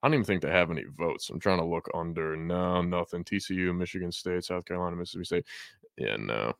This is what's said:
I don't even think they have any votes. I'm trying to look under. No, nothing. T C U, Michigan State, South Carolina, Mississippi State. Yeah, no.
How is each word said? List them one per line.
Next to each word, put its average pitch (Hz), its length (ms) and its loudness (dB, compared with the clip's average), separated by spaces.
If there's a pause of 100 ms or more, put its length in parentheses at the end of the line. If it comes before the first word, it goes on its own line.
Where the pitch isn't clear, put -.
I 127 60 6
don't 151 60 6
even 123 120 6
think 95 160 2
they 71 80 0
have 87 200 6
any 78 140 -4
votes. - 460 -2
I'm 85 100 -6
trying 92 200 4
to 82 40 2
look 85 300 -2
under. 82 420 -2
No, 87 460 2
nothing. 87 420 0
T 98 160 -2
C - 140 -4
U, 92 180 2
Michigan 90 400 -4
State, 90 320 -2
South 90 220 -4
Carolina, 90 300 -2
Mississippi 90 280 -6
State. 143 220 0 (500)
Yeah, 52 220 -2
no. 53 420 -2